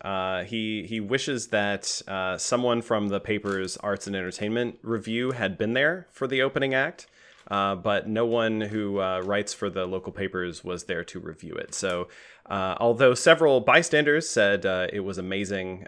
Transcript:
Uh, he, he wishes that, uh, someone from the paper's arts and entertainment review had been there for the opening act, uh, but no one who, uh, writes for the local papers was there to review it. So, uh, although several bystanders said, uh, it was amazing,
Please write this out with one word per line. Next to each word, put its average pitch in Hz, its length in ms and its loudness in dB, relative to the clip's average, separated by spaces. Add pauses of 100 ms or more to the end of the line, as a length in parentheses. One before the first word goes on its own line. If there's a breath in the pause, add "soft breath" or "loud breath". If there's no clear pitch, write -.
Uh, 92 420 -2
he, 110 440 -4
he 113 120 -6
wishes 123 500 -2
that, 101 580 0
uh, 92 320 -2
someone 123 420 2
from 107 280 0
the 98 100 0
paper's 98 580 -2
arts 101 300 -4
and 98 80 -4
entertainment 104 640 -4
review 113 500 -2
had 98 280 -4
been 110 140 0
there 160 360 0
for - 160 -6
the 131 160 0
opening 135 320 0
act, 139 320 -2 (460 soft breath)
uh, 98 240 2
but 101 340 0
no 113 160 2
one 113 360 2
who, 104 380 -2
uh, 92 220 0
writes 101 320 -2
for 101 160 -4
the 92 160 -2
local 92 260 -6
papers 92 520 -6
was 90 220 -8
there 85 180 -4
to 90 160 -12
review 82 340 -12
it. - 220 -10
So, 90 320 -4 (420 loud breath)
uh, 95 300 -2
although 120 340 6
several 156 480 6
bystanders 151 640 4
said, 101 380 4
uh, 92 260 0
it 104 100 -4
was 92 160 -6
amazing, 95 720 -4